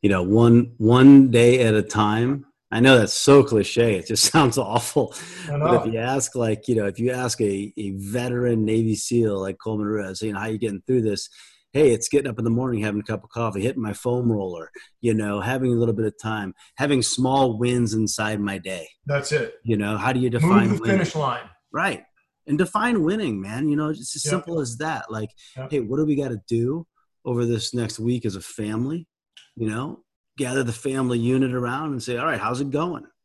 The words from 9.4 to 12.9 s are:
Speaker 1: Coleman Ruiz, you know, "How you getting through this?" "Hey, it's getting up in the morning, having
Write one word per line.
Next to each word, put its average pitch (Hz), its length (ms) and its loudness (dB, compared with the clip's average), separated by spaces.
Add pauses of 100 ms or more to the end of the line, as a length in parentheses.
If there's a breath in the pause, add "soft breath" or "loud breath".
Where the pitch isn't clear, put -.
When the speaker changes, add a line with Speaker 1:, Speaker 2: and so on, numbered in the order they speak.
Speaker 1:
Coleman 107 220 -6
Ruiz, 101 360 -6
you 107 120 -6
know, 98 60 -8
"How 110 80 -6
you 110 100 -6
getting 101 280 -6
through 127 180 0
this?" 101 260 -4 (420 soft breath)
"Hey, 143 200 4
it's 113 180 -2
getting 139 200 0
up 113 100 -8
in 117 40 -4
the 117 60 0
morning, 117 320 -2
having 104 200 -2